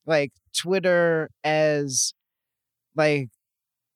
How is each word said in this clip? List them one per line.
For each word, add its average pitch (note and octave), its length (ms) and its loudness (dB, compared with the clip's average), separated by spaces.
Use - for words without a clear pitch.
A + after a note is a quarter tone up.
like, D3 260 0
Twitter F3 720 0
as, D3+ 680 0
like, D3 340 0